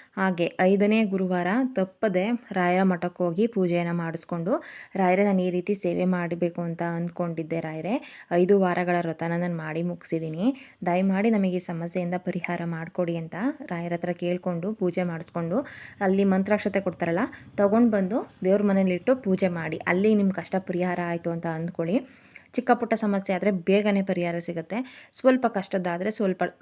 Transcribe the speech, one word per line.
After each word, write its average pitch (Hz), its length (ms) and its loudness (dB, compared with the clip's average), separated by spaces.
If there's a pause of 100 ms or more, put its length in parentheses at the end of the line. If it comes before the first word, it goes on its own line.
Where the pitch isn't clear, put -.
(160)
ಹಾಗೆ 180 440 0
ಐದನೇ 202 440 4
ಗುರುವಾರ 185 420 0 (280)
ತಪ್ಪದೆ 190 560 0 (220)
ರಾಯರ 180 300 2
ಮಠಕ್ಕೆ 180 420 0
ಹೋಗಿ 175 220 2
ಪೂಜೆಯನ್ನು 175 480 0
ಮಾಡಿಸ್ಕೊಂಡು, 170 680 -4 (320)
"ರಾಯರೇ, 190 300 4
ನಾನು 196 180 4
ಈ 185 80 0
ರೀತಿ 180 240 0
ಸೇವೆ 180 300 -2
ಮಾಡಬೇಕು 175 580 -2
ಅಂತ 170 200 -4
ಅಂದ್ಕೊಂಡಿದ್ದೆ 170 800 -4
ರಾಯರೇ, 160 420 -4 (300)
ಐದು 185 280 6
ವಾರಗಳ 180 380 2
ವ್ರತನ 165 380 -4
ನಾನು 175 200 -2
ಮಾಡಿ 156 260 -6
ಮುಗಿಸಿದ್ದೀನಿ, 170 720 -2 (320)
ದಯಮಾಡಿ 190 440 2
ನಮಗೆ 190 260 2
ಈ - 20 0
ಸಮಸ್ಯೆಯಿಂದ 175 600 -4
ಪರಿಹಾರ 175 460 -4
ಮಾಡಿಕೊಡಿ" 170 520 -4
ಅಂತ 165 180 -8 (260)
ರಾಯರ 170 320 -6
ಹತ್ರ 175 200 -2
ಕೇಳ್ಕೊಂಡು 175 600 -4
ಪೂಜೆ 180 300 -2
ಮಾಡಿಸ್ಕೊಂಡು, 170 640 -4 (340)
ಅಲ್ಲಿ 196 240 2
ಮಂತ್ರಾಕ್ಷತೆ 196 560 2
ಕೊಡ್ತಾರಲ್ಲ, 170 400 -2 (360)
ತೊಗೊಂಡು 214 340 4
ಬಂದು 208 400 0 (140)
ದೇವ್ರ 196 180 4
ಮನೇಲಿಟ್ಟು 190 540 2
ಪೂಜೆ 190 320 0
ಮಾಡಿ. 165 280 -4
ಅಲ್ಲಿ 196 380 2
ನಿಮ್ಮ 196 180 4
ಕಷ್ಟ 175 260 -4
ಪರಿಹಾರ 180 480 -2
ಆಯಿತು 170 240 -4
ಅಂತ 170 160 -4
ಅಂದ್ಕೊಳ್ಳಿ. 165 520 -2 (540)
ಚಿಕ್ಕ 247 220 0
ಪುಟ್ಟ 233 200 -2
ಸಮಸ್ಯೆ 196 420 0
ಆದರೆ 190 140 0
ಬೇಗನೆ 196 520 2
ಪರಿಹಾರ 175 360 -2
ಸಿಗುತ್ತೆ, 170 720 -8
ಸ್ವಲ್ಪ 262 340 4
ಕಷ್ಟದ್ದಾದರೆ 185 640 -2
ಸ್ವಲ್ಪ 190 340 0 (180)